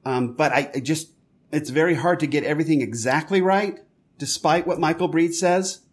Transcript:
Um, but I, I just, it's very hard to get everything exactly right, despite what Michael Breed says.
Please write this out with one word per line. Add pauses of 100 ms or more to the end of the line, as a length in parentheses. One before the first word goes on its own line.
Um,
but
I,
I
just, (400)
it's
very
hard
to
get
everything
exactly
right, (380)
despite
what
Michael
Breed
says. (120)